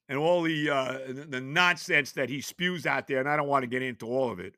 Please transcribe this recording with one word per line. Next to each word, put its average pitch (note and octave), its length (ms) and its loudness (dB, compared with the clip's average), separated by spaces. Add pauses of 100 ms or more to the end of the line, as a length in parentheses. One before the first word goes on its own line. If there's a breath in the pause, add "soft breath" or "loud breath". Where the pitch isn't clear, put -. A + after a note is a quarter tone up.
and C3+ 100 -2
all E3+ 260 4
the, D#3 260 0
uh, C3 380 0
the, C3 220 -8
the B2+ 120 -4
nonsense D#3 720 2
that C3 160 -2
he C#3 100 -6
spews F3 460 -4
out C3+ 220 -2
there, C3+ 120 2
and C3+ 80 0
I D3 80 2
don't C#3+ 140 0
wanna C3+ 180 2
get B2+ 140 -2
into B2+ 240 -6
all B2 260 0
of F#2 80 -6
it, F#2 180 -10